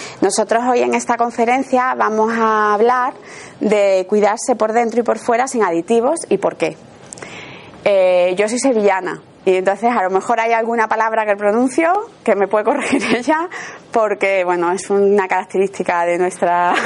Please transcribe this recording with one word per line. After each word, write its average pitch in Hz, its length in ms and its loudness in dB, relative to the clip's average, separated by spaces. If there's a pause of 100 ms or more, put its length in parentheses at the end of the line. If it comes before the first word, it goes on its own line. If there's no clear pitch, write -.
(220)
Nosotros 226 440 0
hoy 247 140 2
en 240 140 0
esta 233 240 -2
conferencia 247 760 0
vamos 220 380 0
a 214 400 2
hablar 247 400 2 (480)
de 196 480 2
cuidarse 208 480 0
por 220 160 0
dentro 226 280 0
y - 20 -4
por 220 160 -2
fuera 240 280 0
sin 240 160 -2
aditivos 233 580 0 (100)
y 196 80 2
por - 180 -2
qué. 160 200 -4 (1080)
Eh, 185 520 4
yo 208 120 0
soy 240 100 -2
sevillana 190 640 0 (220)
y 185 120 4
entonces 196 340 0
a 226 120 0
lo 185 80 0
mejor 208 300 0
hay 233 120 0
alguna 226 360 0
palabra 220 360 0
que 208 120 0
pronuncio 247 540 2 (320)
que 202 140 2
me 196 120 2
puede 214 160 0
corregir - 400 0
<laughs> 226 120 0
ella, 311 320 0 (420)
porque, 196 540 0
bueno, 175 260 0
es 190 200 -4
una 202 360 4
característica 185 760 -2
de 175 140 0
nuestra, 180 560 0 (120)